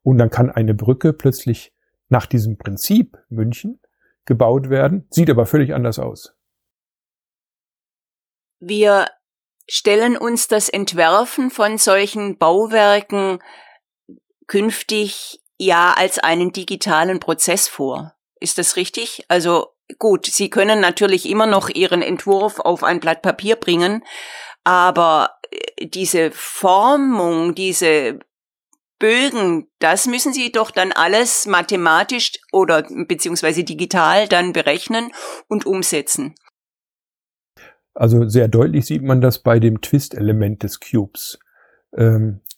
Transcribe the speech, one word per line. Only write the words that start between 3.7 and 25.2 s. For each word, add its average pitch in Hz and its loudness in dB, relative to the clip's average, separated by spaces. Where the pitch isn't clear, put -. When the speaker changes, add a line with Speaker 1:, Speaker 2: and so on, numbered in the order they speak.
Speaker 1:
gebaut 127 2
werden, 139 0
sieht 165 2
aber 117 4
völlig 147 0
anders 120 -2
aus. - -12
Speaker 2:
Wir 202 2
stellen 220 2
uns 233 -2
das 214 0
Entwerfen 196 0
von 214 -2
solchen 202 0
Bauwerken 202 2
künftig 208 -4
ja 175 2
als 185 0
einen 175 0
digitalen 180 -2
Prozess 170 -2
vor. 139 -8
Ist - -6
das 175 -2
richtig? 202 -8
Also 175 0
gut, 196 2
Sie 202 -2
können 208 2
natürlich 185 0
immer 214 2
noch 196 2
Ihren 175 0
Entwurf 196 -2
auf - -2
ein 170 0
Blatt 165 -4
Papier 202 -2
bringen, 190 -2
aber, 175 2